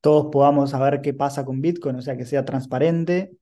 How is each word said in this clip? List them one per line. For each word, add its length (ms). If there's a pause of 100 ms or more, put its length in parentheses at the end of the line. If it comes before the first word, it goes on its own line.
todos 280
podamos 400
saber 300
qué 140
pasa 320
con 160
Bitcoin, 340
o 60
sea, 160
que 80
sea 180
transparente, 960